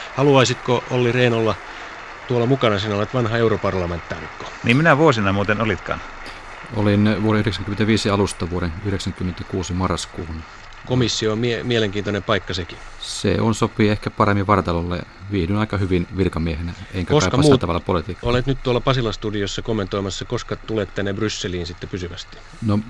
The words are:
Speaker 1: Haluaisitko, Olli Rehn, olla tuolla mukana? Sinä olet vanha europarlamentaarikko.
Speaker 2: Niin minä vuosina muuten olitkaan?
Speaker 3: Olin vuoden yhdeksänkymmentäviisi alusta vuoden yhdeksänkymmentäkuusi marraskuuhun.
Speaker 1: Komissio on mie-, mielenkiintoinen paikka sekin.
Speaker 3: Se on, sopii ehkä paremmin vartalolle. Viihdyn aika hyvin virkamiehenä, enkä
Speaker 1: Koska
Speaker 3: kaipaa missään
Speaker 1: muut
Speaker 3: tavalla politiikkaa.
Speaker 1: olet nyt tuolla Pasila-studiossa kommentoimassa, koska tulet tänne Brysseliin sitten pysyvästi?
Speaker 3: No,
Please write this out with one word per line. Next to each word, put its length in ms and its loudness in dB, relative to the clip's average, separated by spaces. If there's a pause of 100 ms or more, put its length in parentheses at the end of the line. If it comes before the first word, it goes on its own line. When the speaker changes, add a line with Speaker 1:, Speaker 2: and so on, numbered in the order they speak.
(160)
Speaker 1:
Haluaisitko, 760 4
Olli 200 2
Rehn, 220 4
olla 220 2 (720)
tuolla 180 2
mukana? 340 4
Sinä 160 -2
olet 180 -2
vanha 240 0
europarlamentaarikko. 1080 -2 (180)
Speaker 2:
Niin 140 6
minä 200 6
vuosina 360 6
muuten 280 2
olitkaan? 400 -2 (760)
Speaker 3:
Olin 480 4
vuoden 160 4
yhdeksänkymmentäviisi 720 0
alusta 400 0
vuoden 240 -2 (120)
yhdeksänkymmentäkuusi 880 -4
marraskuuhun. 640 -4 (500)
Speaker 1:
Komissio 460 0
on 80 -2
mie-, 240 -2
mielenkiintoinen 600 0
paikka 300 0
sekin. 240 -8 (220)
Speaker 3:
Se 420 0
on, 140 2
sopii 340 2
ehkä 200 -2
paremmin 380 2
vartalolle. 520 2 (320)
Viihdyn 260 0
aika 200 -2
hyvin 300 2 (100)
virkamiehenä, 560 -2 (200)
enkä 200 -2
Speaker 1:
Koska 160 4
Speaker 3:
kaipaa 80 0
missään 140 6
Speaker 1:
muut 100 6
Speaker 3:
tavalla 180 0
politiikkaa. 500 -2
Speaker 1:
olet 160 2
nyt 180 0
tuolla 180 0
Pasila-studiossa 800 -2
kommentoimassa, 640 -4
koska 300 -6
tulet 400 -4
tänne 180 -2
Brysseliin 540 -4
sitten 220 -12
pysyvästi? 480 -10 (280)
Speaker 3:
No, 140 4 (100)